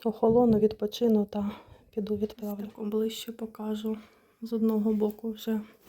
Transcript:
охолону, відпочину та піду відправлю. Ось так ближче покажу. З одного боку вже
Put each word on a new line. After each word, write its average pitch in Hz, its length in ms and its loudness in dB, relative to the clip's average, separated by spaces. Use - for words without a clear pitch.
охолону, 226 540 4
відпочину 214 640 2
та 202 260 -4
піду 208 220 -2
відправлю. 208 480 -6
Ось 208 120 -14
так 214 120 -6
ближче 220 440 -4
покажу. 220 640 -6
З 226 100 -8
одного 220 400 2
боку 208 380 -2
вже 220 300 -4